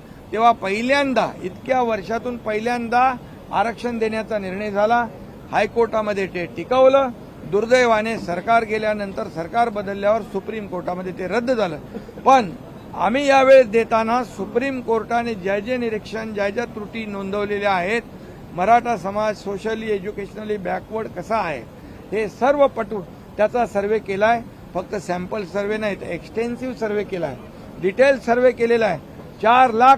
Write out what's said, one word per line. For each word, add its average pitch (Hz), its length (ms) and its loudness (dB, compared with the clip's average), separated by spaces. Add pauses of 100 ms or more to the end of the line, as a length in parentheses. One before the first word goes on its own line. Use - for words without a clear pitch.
(320)
तेव्हा 226 200 6
पहिल्यांदा, 226 760 2 (140)
इतक्या 254 400 -2
वर्षातून 226 540 -4
पहिल्यांदा 233 800 0 (380)
आरक्षण 233 460 -2
देण्याचा 220 400 -2
निर्णय 196 320 -6
झाला. 220 360 2 (440)
हायकोर्टामध्ये 214 760 0
ते 175 200 -6
टिकवलं. 262 640 4 (420)
दुर्दैवाने 226 680 4
सरकार 196 460 0
गेल्यानंतर, 214 640 -2
सरकार 165 400 0
बदलल्यावर 202 540 0
सुप्रीम 208 440 -8
कोर्टामध्ये 180 460 -6
ते 185 140 -6
रद्द 233 240 -2
झालं. 196 280 0 (460)
पण 247 260 6 (440)
आम्ही 247 340 0
यावेळेस 269 400 8
देताना 226 560 2
सुप्रीम 240 560 -4
कोर्टाने 233 540 -2
ज्या 196 240 -2
जे 226 180 -4
निरीक्षण, 220 580 -6
ज्या 202 160 0
ज्या 233 140 -4
त्रुटी 220 420 -8
नोंदवलेल्या 202 680 -2
आहेत, 190 300 0 (520)
मराठा 233 420 4
समाज 208 500 -4
socially, 220 420 -6
educationally 208 680 -6
backward 190 500 -6 (100)
कसा 180 200 -4
आहे 165 240 -2 (520)
हे 208 160 -2
सर्व 277 380 2
पटवून 220 360 -4 (340)
त्याचा 226 300 2
सर्व्हे 208 320 0
केलाय. 208 420 0 (340)
फक्त 180 220 -6
सॅम्पल 180 480 -4
सर्व्हे 202 320 -4
नाही, 214 240 -2
तर - 60 -10
एक्सटेन्सिव्ह 233 680 -6
सर्व्हे 208 300 -2
केलाय, 170 320 -4 (440)
डिटेल 233 380 4
सर्व्हे 247 340 4
केलेला 233 340 2
आहे. 170 120 0 (440)
चार 247 280 6
लाख 247 280 6